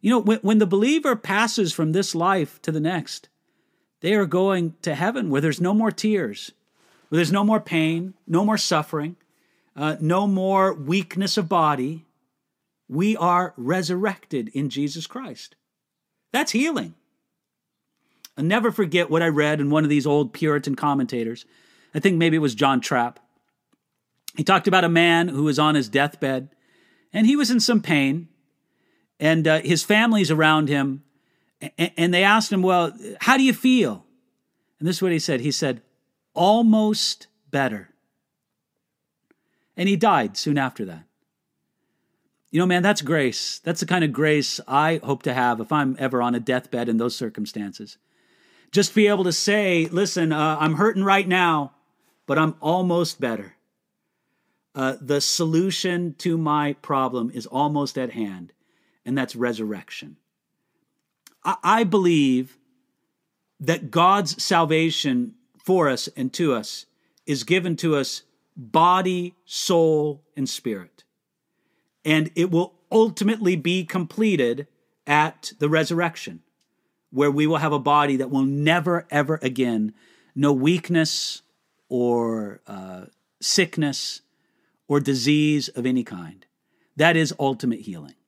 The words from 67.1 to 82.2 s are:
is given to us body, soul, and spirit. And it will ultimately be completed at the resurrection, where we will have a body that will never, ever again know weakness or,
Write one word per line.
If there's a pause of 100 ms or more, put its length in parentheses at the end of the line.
is
given
to
us (320)
body, (120)
soul, (120)
and
spirit. (1000)
And
it
will (180)
ultimately
be
completed (400)
at
the
resurrection, (720)
where
we
will
have
a
body
that
will
never,
ever
again (420)
know
weakness (480)
or,